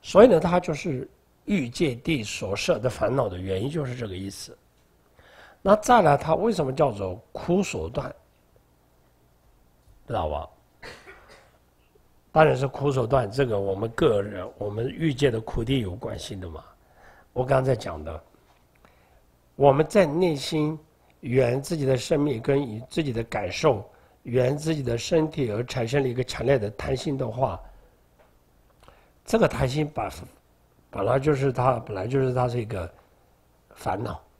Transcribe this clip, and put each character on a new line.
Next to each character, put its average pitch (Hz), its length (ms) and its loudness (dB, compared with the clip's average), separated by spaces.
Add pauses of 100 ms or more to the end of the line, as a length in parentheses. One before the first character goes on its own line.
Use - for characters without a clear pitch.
所 202 220 8
以 - 20 8
呢， 180 120 8
它 175 200 2
就 175 140 -4
是 139 340 -6 (380)
欲 156 240 0
界 139 240 -2
地 123 300 -2
所 101 320 -6
摄 - 240 0
的 123 100 -2
烦 110 260 -2
恼 120 140 0
的 90 80 -8
原 95 240 -4
因， 131 80 -2
就 156 160 -4
是 123 100 -8
这 120 120 -8
个 92 100 -10
意 98 140 -10
思。 - 260 -18 (1040)
那 196 140 8
再 226 260 6
来， 143 160 6
它 156 160 0
为 190 180 0
什 170 140 0
么 131 80 -4
叫 139 180 2
做 98 400 -8
苦 180 300 0
所 85 260 -4
断？ 131 240 -6 (2000)
知 - 60 -6
道 82 140 -4
吧？ 76 220 -6 (1800)
当 156 120 6
然 139 140 4
是 135 100 -2
苦 139 240 -2
所 131 140 0
断， 120 240 0
这 131 160 0
个 107 140 -2
我 98 160 -2
们 107 160 -4
个 110 320 2
人， 101 340 -10
我 104 140 -6
们 113 180 -4
欲 156 240 -2
界 135 160 2
的 110 100 -2
苦 117 240 -6
地 131 160 0
有 95 160 -6
关 110 220 -10
系 - 180 -12
的 90 140 -12
嘛。 78 140 -14 (680)
我 127 140 -2
刚 131 180 2
才 131 120 2
讲 82 280 -10
的， 78 200 -10 (1300)
我 143 160 8
们 143 160 4
在 202 160 6
内 160 320 2
心 151 440 -2 (400)
缘 127 420 2
自 160 160 -6
己 143 80 -2
的 131 100 2
生 147 240 0
命 143 220 -2
跟 139 180 2
与 117 300 -6
自 170 140 -2
己 135 100 -2
的 117 120 -4
感 101 260 -6
受， 120 360 0 (360)
缘 127 340 0
自 160 160 -4
己 151 80 -4
的 120 160 -2
身 156 320 0
体 131 220 -2
而 107 120 -4
产 123 240 -4
生 139 140 0
了 131 80 0
一 120 60 -4
个 127 80 -2
强 - 200 -8
烈 135 140 4
的 107 140 -2
贪 - 260 -4
心 143 180 -4
的 131 120 -4
话， 113 340 -4 (1600)
这 - 140 0
个 170 100 6
贪 131 220 0
心 147 180 0
本， 110 240 -6 (800)
本 98 160 -6
来 123 140 2
就 143 160 2
是 135 180 0
它， 123 260 2
本 - 160 -10
来 95 120 -6
就 135 120 0
是 131 140 0
它 123 160 0
是 120 100 -4
一 110 60 -4
个 92 260 -8 (840)
烦 104 260 -6
恼。 107 180 -8 (200)